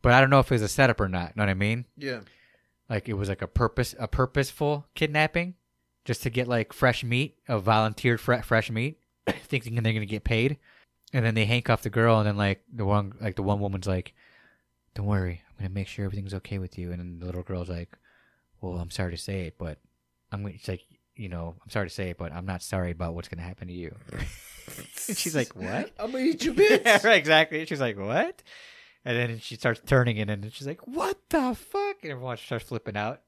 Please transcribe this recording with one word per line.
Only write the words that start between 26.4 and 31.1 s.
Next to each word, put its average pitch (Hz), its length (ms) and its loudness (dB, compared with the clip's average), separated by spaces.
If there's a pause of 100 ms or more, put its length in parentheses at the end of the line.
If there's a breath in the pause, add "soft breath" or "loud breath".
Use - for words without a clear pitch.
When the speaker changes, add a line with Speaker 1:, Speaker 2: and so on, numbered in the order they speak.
Speaker 2:
you, 311 80 0
Speaker 1:
<laughs> - 20 -4
Speaker 2:
bitch." 415 300 6
Speaker 1:
Yeah, 208 180 8
right, 220 140 8
exactly. 156 480 4
She's 143 160 -4
like, 113 160 0
"What?" 143 460 -2 (600 loud breath)
And 120 140 -2
then 117 220 -2
she - 160 -14
starts 117 280 0
turning, 120 360 4
and 104 100 0
then 107 240 -4
she's 139 140 -12
like, 160 200 -10
"What 339 300 -2 (120)